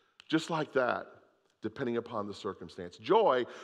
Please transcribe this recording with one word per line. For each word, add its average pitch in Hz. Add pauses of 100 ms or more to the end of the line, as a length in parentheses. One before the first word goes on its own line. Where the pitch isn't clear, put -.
(280)
just 160
like 156
that, 113 (560)
depending 120
upon 113
the 101
circumstance. 92
Joy, 139 (180)